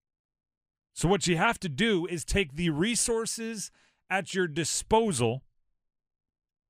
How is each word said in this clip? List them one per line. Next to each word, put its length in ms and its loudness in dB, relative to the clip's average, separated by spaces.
So 140 0
what 180 2
you 100 2
have 240 2
to 80 -4
do 380 0
is 180 -6
take 320 -2
the 140 2
resources 1000 -2
at 240 -2
your 140 2
disposal 960 0